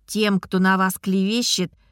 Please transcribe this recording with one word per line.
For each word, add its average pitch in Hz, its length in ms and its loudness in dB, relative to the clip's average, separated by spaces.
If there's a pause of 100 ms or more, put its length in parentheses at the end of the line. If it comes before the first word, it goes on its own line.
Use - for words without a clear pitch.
Тем, 202 340 0
кто 185 200 -4
на 190 180 4
вас 185 220 0
клевещет, 196 720 -2 (200)